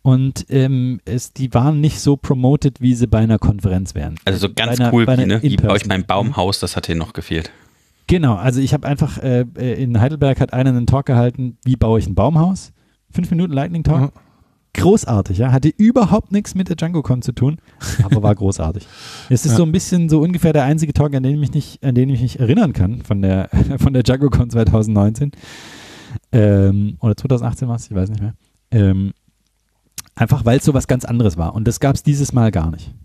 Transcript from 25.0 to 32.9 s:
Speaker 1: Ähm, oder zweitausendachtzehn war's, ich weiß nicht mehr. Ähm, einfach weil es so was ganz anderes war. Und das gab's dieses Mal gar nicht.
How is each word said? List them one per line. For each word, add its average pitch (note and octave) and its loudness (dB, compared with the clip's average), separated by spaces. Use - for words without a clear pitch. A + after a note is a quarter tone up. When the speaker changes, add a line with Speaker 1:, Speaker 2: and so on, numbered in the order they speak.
Speaker 1:
Ähm, G2+ 2
oder G#2+ 0
zweitausendachtzehn B2 -4
war's, A#2 -8
ich G#2+ -10
weiß F#2+ -2
nicht G#2+ -6
mehr. G#2+ -6
Ähm, G2 2
einfach A#2+ 0
weil A#2 4
es - -4
so D3+ 4
was B2+ 0
ganz B2+ -2
anderes A2+ 0
war. E2 -4
Und G#2+ 0
das - -2
gab's C#3 0
dieses C#3+ 0
Mal A2+ 2
gar E2 -2
nicht. - -14